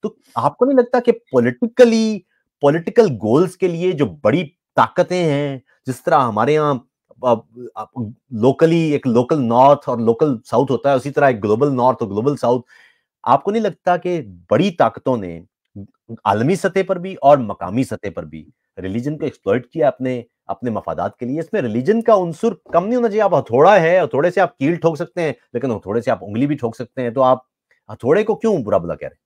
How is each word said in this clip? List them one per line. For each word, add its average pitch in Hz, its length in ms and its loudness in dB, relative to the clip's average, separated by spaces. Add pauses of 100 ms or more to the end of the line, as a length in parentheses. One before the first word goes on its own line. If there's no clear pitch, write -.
तो - 140 -8 (200)
आपको 143 280 0
नहीं 269 120 2
लगता 247 220 0
कि 240 120 0
पॉलिटिकली, 226 1120 2 (360)
पॉलिटिकल 170 480 2
गोल्स 131 460 0
के 190 120 -2
लिए 175 240 -2
जो 143 140 0
बड़ी 113 380 0 (320)
ताकतें 175 480 0
हैं, 143 400 -2 (240)
जिस 131 160 -8
तरह 160 140 2
हमारे 120 360 2
यहाँ, 147 340 0 (380)
अ, 120 100 4 (420)
अ, 107 80 -10 (480)
लोकली 156 600 2
एक 139 140 -2
लोकल 127 320 2
नॉर्थ 131 500 4
और 120 120 -4
लोकल 117 440 0
साउथ 123 240 0
होता 135 200 -2
है, 139 60 2
उसी 135 160 -4
तरह 143 160 2
एक 117 140 0
ग्लोबल 113 300 2
नॉर्थ 123 300 2
और 117 60 -6
ग्लोबल 113 280 -2
साउथ, 123 260 0 (640)
आपको 208 260 2
नहीं 220 100 -2
लगता 180 360 -2
कि 175 240 -4
बड़ी 107 500 -2
ताकतों 127 460 0
ने 87 280 -10 (800)
आलमी 113 300 2
सतह 190 280 -2
पर 185 160 -4
भी 185 160 -12
और 139 240 4
मकामी 101 440 -4
सतह 104 260 -8
पर 87 160 -12
भी 78 220 -18 (320)
रिलीजन 117 360 -6
को 156 100 -8
एक्सप्लॉइट 120 480 -4
किया 156 140 0
अपने, 127 380 -4 (240)
अपने 120 220 -6
मफादात 92 480 -6
के 123 60 -8
लिए? 135 140 -6
इसमें 170 220 -4
रिलीजन 131 400 -2
का 226 140 2
उनसुर 185 460 -2 (120)
कम 170 100 2
नहीं 226 120 -2
होना 240 120 0
चाहिए। 208 140 -2
आप 196 120 2
हथौड़ा 143 440 4
है, 175 260 2
हथौड़े 151 280 0
से 190 100 0
आप 175 180 0
कील 165 180 0
ठोक 160 200 0
सकते 170 240 -8
हैं, 147 140 -4 (180)
लेकिन 120 180 -4
हथौड़े 107 300 -4
से 123 100 -4
आप 92 120 -4
उंगली 107 240 -4
भी 147 80 -2
ठोक - 200 -8
सकते - 260 -12
हैं, 120 120 -6
तो 131 80 -2
आप 127 260 0 (440)
हथौड़े 151 320 0
को 208 120 -2
क्यों 202 280 -2
बुरा 101 140 0
भला 85 180 -4
कह 73 120 -12
रहे - 80 -16
हैं? - 100 -20